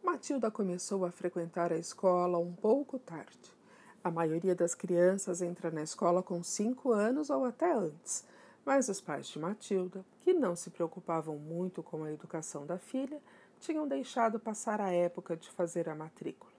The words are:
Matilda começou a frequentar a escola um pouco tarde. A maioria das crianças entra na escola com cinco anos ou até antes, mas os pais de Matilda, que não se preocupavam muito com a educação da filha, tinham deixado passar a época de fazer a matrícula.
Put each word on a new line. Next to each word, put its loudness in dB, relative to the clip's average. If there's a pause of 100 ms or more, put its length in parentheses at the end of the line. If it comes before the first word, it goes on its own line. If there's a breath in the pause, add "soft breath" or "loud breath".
Matilda 0
começou -2
a -2
frequentar -2
a 0
escola 2
um 0
pouco 2
tarde. -16 (480 loud breath)
A 0
maioria 4
das 2
crianças 4
entra -4
na -4
escola 2
com -4
cinco 0
anos 2
ou 2
até 0
antes, -2 (400 loud breath)
mas 4
os -4
pais -8
de -10
Matilda, -4 (160)
que 4
não 2
se -8
preocupavam -4
muito -6
com -8
a -6
educação -8
da -6
filha, -6 (400 loud breath)
tinham -2
deixado 0
passar -4
a 0
época 0
de -18
fazer -2
a -6
matrícula. -12